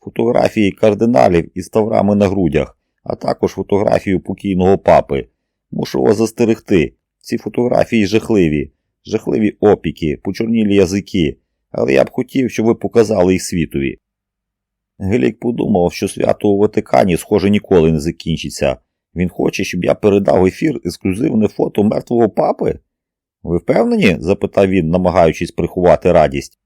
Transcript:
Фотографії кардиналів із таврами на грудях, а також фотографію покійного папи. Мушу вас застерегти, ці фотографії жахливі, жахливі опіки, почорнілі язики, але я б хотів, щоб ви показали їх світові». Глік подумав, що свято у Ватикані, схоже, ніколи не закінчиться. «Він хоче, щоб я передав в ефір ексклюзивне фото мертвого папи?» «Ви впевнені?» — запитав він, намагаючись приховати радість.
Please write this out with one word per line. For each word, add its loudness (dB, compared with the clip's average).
Фотографії -2
кардиналів 0
із -12
таврами 0
на 2
грудях, -2
а -8
також -4
фотографію -2
покійного 0
папи. 2
Мушу -4
вас 2
застерегти, 0
ці -6
фотографії 0
жахливі, 0
жахливі -2
опіки, 0
почорнілі -2
язики, 0
але -2
я 4
б -10
хотів, -4
щоб -2
ви 2
показали 0
їх 0
світові». -4
Глік -2
подумав, -2
що -6
свято -4
у 2
Ватикані, 0
схоже, 0
ніколи 2
не -2
закінчиться. -6
«Він -2
хоче, -4
щоб -6
я 4
передав 2
в 4
ефір -2
ексклюзивне -2
фото -2
мертвого 0
папи?» -4
«Ви -4
впевнені?» — 0
запитав 0
він, 0
намагаючись 0
приховати 2
радість. 0